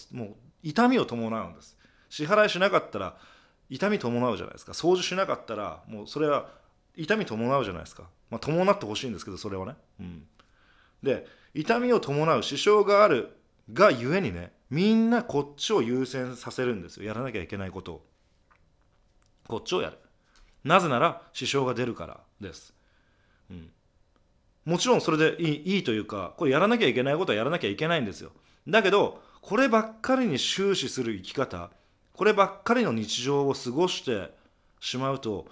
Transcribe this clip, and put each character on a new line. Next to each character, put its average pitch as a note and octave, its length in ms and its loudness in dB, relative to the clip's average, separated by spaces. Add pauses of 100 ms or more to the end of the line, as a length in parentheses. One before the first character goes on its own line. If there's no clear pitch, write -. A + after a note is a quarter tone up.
(120)
も B2 140 -10
う G#2 100 -14 (280)
痛 E3+ 240 4
み B3 100 4
を D3 80 2
伴 A2+ 360 -4
う F2 100 -10
ん - 20 -20
で - 80 -20
す。 - 160 -20 (320)
支 D3+ 160 -6
払 G#3 220 6
い - 20 -4
し D3+ 80 -4
な F#3+ 140 4
か F#3 60 4
っ - 120 -2
た G#2 100 -8
ら F#2 180 -8 (520)
痛 F#3 200 -2
み G#3 100 0
伴 A#2+ 320 0
う A#2 60 -4
じ F2+ 60 -8
ゃ - 40 -10
な - 40 -16
い - 20 -18
で - 60 -20
す - 60 -20
か。 - 60 -18
掃 E3+ 240 2
除 F3+ 80 0
し F3+ 120 -4
な F#3+ 120 0
か C#3 60 -4
っ - 120 -6
た A2+ 100 -8
ら、 F2+ 320 -8
も G#2+ 160 -12
う A2+ 40 -16
そ - 120 -8
れ D#3 80 2
は C#3 220 0 (460)
痛 E3+ 200 -2
み G#3 120 -2
伴 A#2 320 0
う B2 40 0
じ G2+ 60 -4
ゃ F#2 40 -6
な E2 60 -10
い D#2+ 40 -12
で - 60 -16
す - 60 -20
か。 - 140 -20 (220)
ま A2+ 60 -6
あ、 - 20 -18
伴 F3+ 320 2
っ G3 60 0
て B2 100 -8
ほ G#2+ 80 -6
し - 80 -6
い C3 60 -6
ん A2 40 -6
で E2+ 60 -10
す - 60 -16
け - 40 -10
ど、 F#2 80 -10
そ G#2 140 -10
れ F#2+ 60 -6
は F#2+ 100 -8
ね。 C#3+ 80 -14 (240)
う G2 40 -14
ん。 E2+ 200 -14 (800)
で、 B2 240 -2 (260)
痛 A3+ 260 0
み B3 140 2
を G#3 60 4
伴 D3+ 380 0
う A2 60 -2
支 C#3+ 140 -6
障 G#3 300 4
が G3+ 160 6
あ G#3+ 40 8
る C3+ 280 0 (360)
が F3+ 200 6
ゆ B2+ 240 0
え G3+ 60 2
に A2+ 120 -2
ね、 E2+ 200 -10 (160)
み F#3+ 240 4
ん A3+ 160 4
な A#3 120 2
こ C#3+ 320 -2
っ - 40 -20
ち - 160 -2
を F#3 80 4
優 B2+ 240 0
先 B2+ 320 -6
さ - 120 -12
せ B2+ 160 -2
る B2 100 0
ん F#2 60 -6
で E2 80 -14
す - 80 -20
よ。 F#2+ 60 -12
や G#2+ 100 -8
ら A2+ 80 -6
な C3 100 -6
き G#2+ 60 -6
ゃ F#2 40 -4
い E2 60 -10
け G2+ 100 -8
な G2 80 -6
い F#2 60 -8
こ F#2 100 -12
と E2+ 120 -12
を。 - 120 -18 (1400)
こ A2+ 100 -6
っ - 60 -12
ち - 100 -6
を F3+ 80 -2
や D#2 80 -6
る。 - 80 -16 (680)
な E3 160 4
ぜ F3 80 2
な B2+ 120 0
ら、 E3 220 0 (120)
支 - 120 -8
障 C3+ 220 0
が B2+ 80 -2
出 B2 100 -2
る A#2 80 -4
か E2+ 140 -12
ら - 140 -18 (180)
で F#2+ 140 -14
す。 - 200 -20 (760)
う - 20 -16
ん。 E2+ 160 -18 (960)
も E3+ 140 0
ち E3+ 100 -2
ろ B3 80 6
ん D#3 60 4
そ E3 100 0
れ D#3 60 2
で D#3 240 2
い D3+ 140 0
い、 F3 200 -2
い F#3+ 40 2
い - 40 -2
と B2+ 80 0
い A2 80 0
う G2+ 60 -4
か、 F#2+ 320 -8
こ F3 80 -2
れ - 60 4
や C#3+ 80 4
ら G3 100 6
な A#3+ 80 2
き G#3+ 80 2
ゃ - 20 4
い A#2+ 60 4
け B2+ 100 0
な C3+ 80 -2
い D3+ 60 0
こ F#3 80 -2
と C3 80 0
は G#2 40 2
や A2 60 0
ら C3 60 -2
な E3+ 100 -2
き A2 80 -2
ゃ - 20 -2
い G2+ 60 -4
け D3+ 140 -2
な E3+ 80 0
い C#3+ 40 -2
ん A2+ 40 -2
で F#2 80 -6
す - 80 -16
よ。 E2+ 100 -18 (360)
だ G#3 140 4
け F#3+ 80 4
ど、 F#3 320 4 (200)
こ G3+ 160 -4
れ C4+ 100 6
ば A3+ 120 4
っ A3 200 -4
か C4 160 0
り B3+ 120 2
に C3+ 120 0
終 G3 360 0
始 C#3 120 -2
す C3 160 -4
る A2+ 140 -2
生 F#2 40 -14
き - 120 -14
方、 G2 360 -6 (440)
こ - 100 -4
れ G#3+ 80 6
ば G3 140 4
っ F#3+ 180 -6
か A#3 120 2
り B3 80 4
の D3 100 0
日 A2+ 300 -4
常 C#3 260 2
を C3 40 2
過 B2 180 -8
ご E3 180 2
し - 160 -8
て G#2 280 -4 (460)
し - 180 -8
ま C3+ 140 -2
う C3 80 -4
と、 G2+ 320 -6